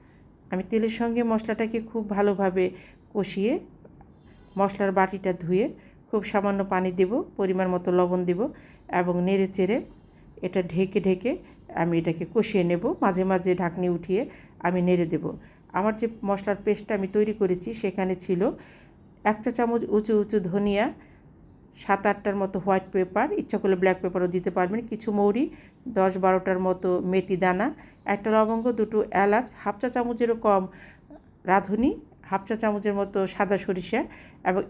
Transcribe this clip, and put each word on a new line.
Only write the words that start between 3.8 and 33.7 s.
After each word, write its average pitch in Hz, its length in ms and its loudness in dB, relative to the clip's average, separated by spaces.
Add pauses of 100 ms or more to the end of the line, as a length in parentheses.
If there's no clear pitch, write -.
মশলার 196 340 0
বাটিটা 190 400 0
ধুয়ে 185 320 0 (460)
খুব 208 140 0
সামান্য 196 400 0
পানি 185 280 0
দেব, 190 320 2 (120)
পরিমাণ 185 320 0
মতো 180 240 0
লবণ 180 320 2
দেব 180 160 0 (480)
এবং 180 360 0
নেড়ে 190 240 2
চেড়ে 196 280 0 (680)
এটা 180 200 -2
ঢেকে 185 380 0
ঢেকে 185 360 0 (380)
আমি 170 240 2
এটাকে 165 260 -2 (100)
কষিয়ে 214 300 2
নেব। 175 360 0
মাঝে 190 240 2
মাঝে 185 300 2
ঢাকনি 180 340 -2
উঠিয়ে 185 380 -2 (320)
আমি 180 240 0
নেড়ে 175 240 4
দেব। 156 180 -2 (480)
আমার 214 240 0
যে 226 100 -2 (180)
মশলার 196 400 -2
পেস্টটা 208 300 0
আমি 196 140 -2
তৈরি 214 240 2
করেছি 190 420 -2
সেখানে 185 420 -2
ছিল 185 340 0 (760)
এক 214 200 0
চা 247 60 0
চামচ 233 380 0
উঁচু 214 320 2
উঁচু 208 200 0
ধনিয়া, 202 540 0 (840)
সাত 196 300 -2
আটটার 202 300 0
মতো 190 220 -2
হোয়াইট 190 240 2 (100)
পেপার, 202 400 0
ইচ্ছা 294 260 -4
করলে 190 180 2
ব্ল্যাক 185 240 2
পেপারও 180 260 0
দিতে 180 240 -2
পারবেন, 196 360 -2
কিছু 220 260 -6
মৌরি, 208 380 2 (380)
দশ 190 280 2
বারোটার 185 420 2
মতো 185 420 0
মেথি 185 360 0
দানা, 185 380 0 (300)
একটা 208 260 -2
লবঙ্গ, 226 420 2
দুটো 214 300 0
এলাচ, 202 440 2 (100)
হাফ - 240 -6
চা 254 80 -4
চামচেরও 240 460 0
কম 202 320 2 (760)
রাঁধুনি, 202 560 2 (220)
হাফ - 260 -4
চা 220 80 -2
চামচের 208 380 0
মতো 196 320 0
সাদা 190 320 0
সরিষা 190 460 -2 (400)